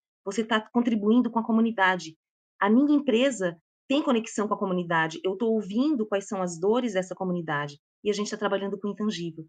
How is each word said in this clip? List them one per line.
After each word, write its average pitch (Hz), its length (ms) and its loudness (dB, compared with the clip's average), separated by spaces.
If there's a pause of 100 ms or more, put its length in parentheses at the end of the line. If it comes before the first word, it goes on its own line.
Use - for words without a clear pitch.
(240)
você 202 200 -4
tá 220 180 0 (100)
contribuindo 233 600 2
com 233 80 -2
a 220 40 0
comunidade. 196 720 2 (440)
A 196 100 4
minha 285 260 6
empresa 214 640 0 (320)
tem 285 140 2
conexão 233 440 0
com 208 60 -2
a 196 60 -2
comunidade, 170 640 0
eu 190 120 -2
tô 220 140 0
ouvindo 220 560 0
quais 202 220 -4
são 196 120 -4
as 175 200 -4
dores 220 340 0
dessa 185 220 -2
comunidade, 156 640 -4 (240)
e 208 80 0
a - 20 2
gente 208 160 -4
tá 214 80 -6
trabalhando 196 420 -2
com - 80 -6
intangível. 170 600 -6